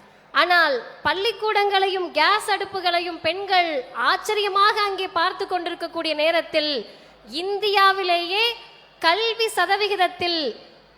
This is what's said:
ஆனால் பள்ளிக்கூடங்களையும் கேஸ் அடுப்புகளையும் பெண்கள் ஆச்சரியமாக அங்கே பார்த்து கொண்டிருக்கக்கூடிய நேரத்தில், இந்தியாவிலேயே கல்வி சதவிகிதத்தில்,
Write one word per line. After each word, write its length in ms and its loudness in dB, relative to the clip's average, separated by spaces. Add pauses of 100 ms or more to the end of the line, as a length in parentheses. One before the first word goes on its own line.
(320)
ஆனால் 500 4 (220)
பள்ளிக்கூடங்களையும் 1080 0
கேஸ் 400 2
அடுப்புகளையும் 680 -2
பெண்கள் 640 0 (100)
ஆச்சரியமாக 840 2
அங்கே 280 -2
பார்த்து 380 -2
கொண்டிருக்கக்கூடிய 680 -4
நேரத்தில், 720 0 (440)
இந்தியாவிலேயே 1300 0 (420)
கல்வி 500 0
சதவிகிதத்தில், 1200 -2 (260)